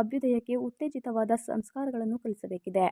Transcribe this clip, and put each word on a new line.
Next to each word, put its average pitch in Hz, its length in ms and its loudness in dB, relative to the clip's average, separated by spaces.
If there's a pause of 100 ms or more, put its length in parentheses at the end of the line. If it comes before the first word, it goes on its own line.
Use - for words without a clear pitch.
ಅಭ್ಯುದಯಕ್ಕೆ 240 540 2 (120)
ಉತ್ತೇಜಿತವಾದ 240 640 -2 (160)
ಸಂಸ್ಕಾರಗಳನ್ನು 233 720 -2
ಕಲಿಸಬೇಕಿದೆ. 190 720 0